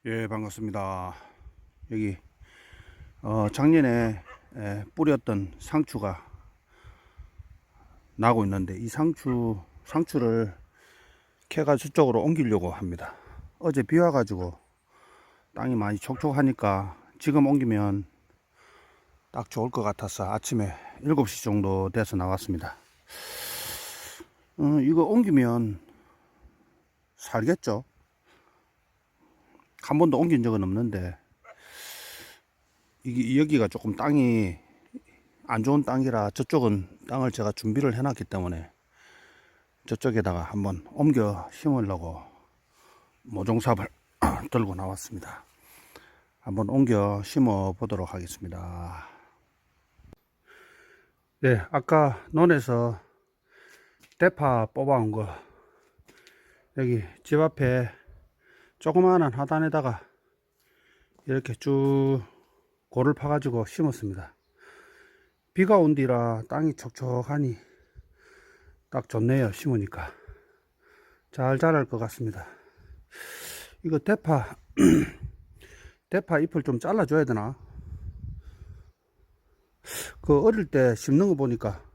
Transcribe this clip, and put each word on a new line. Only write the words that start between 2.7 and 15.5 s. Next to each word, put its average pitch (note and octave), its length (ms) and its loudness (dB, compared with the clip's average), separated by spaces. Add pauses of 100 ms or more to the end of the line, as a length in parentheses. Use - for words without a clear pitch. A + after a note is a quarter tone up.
어, G#2+ 300 0
작년에, A#2+ 720 2 (340)
에, G#2 280 -8 (100)
뿌렸던 B2 640 0
상추가 G#2 680 -4 (1900)
나고 A2+ 280 2
있는데 F#2+ 320 -2
이 A#2 120 -8
상추, B2 720 -2 (240)
상추를 A2+ 680 0 (920)
캐가 D3 280 2
저쪽으로 B2+ 460 2
옮기려고 A2+ 480 2
합니다. F2 440 -8 (440)
어제 C#3+ 240 0
비 D#3+ 160 2
와가지고 G#2+ 600 2 (960)